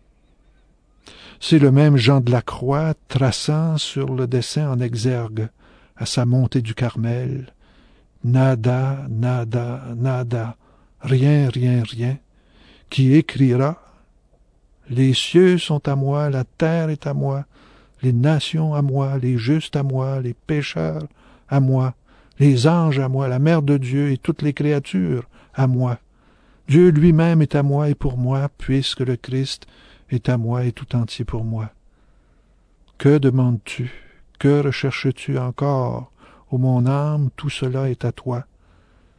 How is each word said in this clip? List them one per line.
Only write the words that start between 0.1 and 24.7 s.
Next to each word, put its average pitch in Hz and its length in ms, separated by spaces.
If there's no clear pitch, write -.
C'est 160 180
le 139 120
même 143 260
Jean 131 240
de 120 100
la 120 100
Croix, 147 520
traçant 151 680
sur 139 360
le 127 120
dessin 127 440
en 127 100
exergue, 117 680
à 113 80
sa - 200
montée 127 360
du 110 120
Carmel, « 123 800
Nada, 131 880
nada, 120 720
nada, 120 580
rien, 139 480
rien, 123 340
rien », 120 340
qui 131 240
écrira, « 135 680
Les 131 240
cieux 180 440
sont 151 320
à 139 60
moi, 139 340
la 131 160
terre 160 440
est 151 160
à 147 80
moi, 139 320
les 131 120
nations 151 600
à 147 80
moi, 139 360
les 123 200
justes 143 380
à 143 80
moi, 135 380
les 120 120
pécheurs 156 720
à 139 100
moi, 131 360
les 139 280
anges 160 320
à 131 100
moi, 135 180
la 127 120
mère 160 220
de 143 160
Dieu 135 340
et 131 60
toutes - 240
les 147 120
créatures 147 760